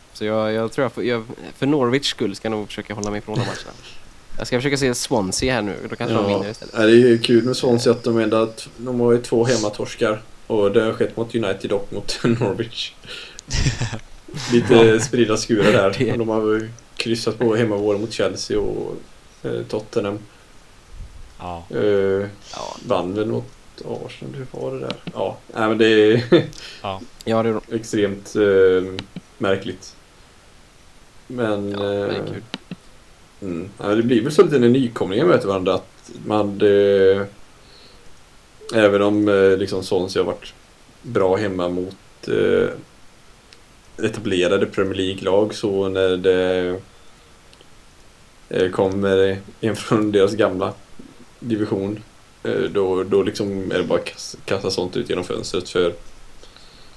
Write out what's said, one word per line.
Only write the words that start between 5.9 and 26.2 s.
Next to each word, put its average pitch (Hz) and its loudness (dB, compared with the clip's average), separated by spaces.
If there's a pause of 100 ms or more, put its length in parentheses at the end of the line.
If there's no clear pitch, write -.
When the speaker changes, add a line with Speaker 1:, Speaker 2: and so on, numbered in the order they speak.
Speaker 1:
kanske 117 -2
de 101 2
Speaker 2:
Ja. 101 2
Speaker 1:
vinner 98 -4
istället. - -14
Speaker 2:
Ja, 117 -2
det 110 8
är 117 12
ju 120 10
kul 117 4
med 127 0
Swansea 120 4
att 117 -2
de 113 2
ändå, 110 2
att 113 -2
de 123 -6
har 120 4
ju 120 4
två 117 2
hemmatorskar, 110 -2 (240)
och 101 2
det 110 4
har 110 0
skett 113 -4
mot 117 -6
United 101 -2
och 101 -4
mot - -8
<laughs> - -4
Norwich. 117 -2 (540)
Speaker 3:
<laughs> - -6
Speaker 2:
Lite 120 4
Speaker 1:
Ja. 113 8
Speaker 2:
spridda 113 2
skurar 104 2
där. 98 4
Speaker 1:
Det 110 0
Speaker 2:
Och 113 -2
de 113 -2
har 110 0
ju 110 0 (260)
kryssat 113 -4
på 113 2
hemma 107 0
både 104 0
mot 113 -6
Chelsea 101 -4
och, 104 -4 (460)
eh, 120 -6
Tottenham. 107 -4 (1200)
Speaker 3:
Ja. 87 -12
Speaker 2:
Eh, 101 0 (280)
Speaker 1:
Ja. - -12 (100)
Speaker 2:
vann 92 -2
väl 107 -2
mot 117 -4 (400)
Arsenal, 127 -12
hur 135 -12
var 131 -10
det 131 -10
där? 131 -8 (200)
Ja, 104 -4 (180)
nej, 110 0
men 110 0
det 113 6
är 110 6